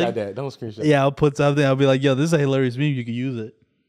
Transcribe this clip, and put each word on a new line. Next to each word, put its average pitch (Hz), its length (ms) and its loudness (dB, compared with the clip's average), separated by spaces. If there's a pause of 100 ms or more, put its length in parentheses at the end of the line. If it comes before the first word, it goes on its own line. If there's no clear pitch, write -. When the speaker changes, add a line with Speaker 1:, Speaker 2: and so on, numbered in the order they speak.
Speaker 1:
screenshot - 120 -2
that. 101 180 -6
Don't 135 160 -8
screenshot. 110 340 -10
Speaker 2:
Yeah, 147 180 4
I'll 143 100 2
put 156 260 0
something. 143 260 2
I'll 135 120 2
be 139 100 2
like, 135 160 2
"Yo, 139 120 4
this 139 120 0
is 165 80 0
a 156 40 2
hilarious 135 380 0
meme. 147 160 0
You 123 140 -4
can 117 80 -6
use 123 240 -6
it." 110 160 -10 (340)